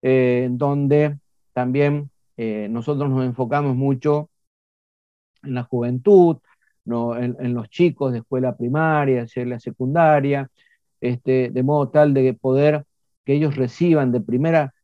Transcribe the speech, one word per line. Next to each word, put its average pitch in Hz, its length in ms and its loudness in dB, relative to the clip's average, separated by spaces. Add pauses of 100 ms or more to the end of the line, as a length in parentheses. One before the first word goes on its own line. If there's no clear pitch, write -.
eh, 127 440 2
en 123 120 -4
donde 143 600 0 (360)
también, 143 560 -2 (260)
eh, 107 340 -6
nosotros 139 400 -4
nos 131 140 0
enfocamos 127 500 -2
mucho 139 560 -2 (1120)
en 135 120 -8
la 123 100 -6
juventud, 127 720 4 (460)
¿no? 117 320 -4
En, 123 240 -4
en 123 140 -4
los 117 160 -8
chicos 160 420 -2
de 120 60 -4
escuela 127 380 -4
primaria, 139 680 0
hacia 123 240 -8
la 123 140 -8
secundaria, 139 920 0 (500)
este, 127 500 -2
de 127 120 -2
modo 143 260 0
tal 147 240 4
de 131 220 2
poder 143 500 0 (400)
que 139 100 0
ellos 147 220 0
reciban 135 560 0
de 120 80 0
primera 139 640 0